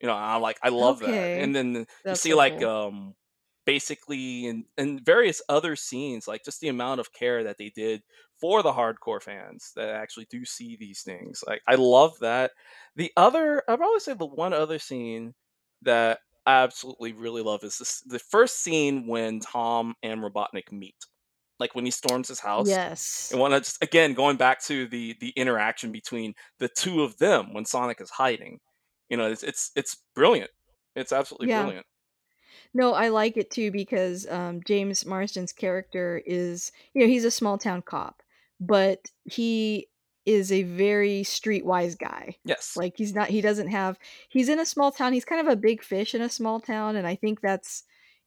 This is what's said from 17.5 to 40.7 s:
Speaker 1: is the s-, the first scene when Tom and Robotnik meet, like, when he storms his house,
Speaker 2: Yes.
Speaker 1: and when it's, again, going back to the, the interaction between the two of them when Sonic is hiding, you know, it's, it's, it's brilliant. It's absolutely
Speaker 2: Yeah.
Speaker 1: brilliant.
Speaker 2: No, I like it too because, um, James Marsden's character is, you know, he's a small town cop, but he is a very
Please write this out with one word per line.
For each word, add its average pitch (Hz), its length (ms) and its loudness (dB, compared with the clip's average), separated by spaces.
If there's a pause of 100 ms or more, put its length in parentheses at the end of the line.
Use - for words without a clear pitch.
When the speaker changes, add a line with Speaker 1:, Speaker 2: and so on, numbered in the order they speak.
Speaker 1:
is 101 140 -10
the 123 60 -12
s-, - 220 -8
the 127 120 -6
first - 440 4
scene 143 440 0
when 113 340 -2
Tom 117 640 -2
and 110 200 -6
Robotnik 101 500 -6
meet, 98 240 -16 (640)
like, 120 160 -4
when 123 100 -4
he 127 60 -4
storms 127 380 -2
his 131 120 -12
house, 185 400 0
Speaker 2:
Yes. - 500 -8
Speaker 1:
and 127 100 0
when 139 120 4
it's, 139 300 0
again, 160 320 4
going 139 220 4
back 131 280 4
to 131 240 -4
the, 117 320 -8
the 120 100 -8
interaction 113 640 0
between 110 420 -8 (240)
the 123 100 -2
two 175 340 -2
of 120 160 -4
them 143 360 4
when 107 100 -8
Sonic 123 360 -4
is 95 100 -18
hiding, - 500 -2 (480)
you 120 80 -2
know, 110 140 0
it's, 110 140 -6
it's, - 320 -6
it's - 200 -2 (180)
brilliant. 151 360 4 (460)
It's 131 160 -8
absolutely 139 360 -2
Speaker 2:
Yeah. - 0 -
Speaker 1:
brilliant. 98 380 -2 (880)
Speaker 2:
No, 247 180 4
I 208 160 2
like 220 280 2
it 214 140 -2
too 214 200 -2
because, 190 580 -2
um, 175 360 -6
James 202 420 0
Marsden's 190 460 -6
character 180 760 -4
is, 175 460 -4 (220)
you 277 80 4
know, 226 60 8
he's 240 160 4
a 240 60 2
small 202 280 0
town 180 240 -4
cop, - 400 -10 (360)
but 190 520 2 (140)
he 220 640 -2 (380)
is 196 260 4
a 190 120 4
very 202 580 2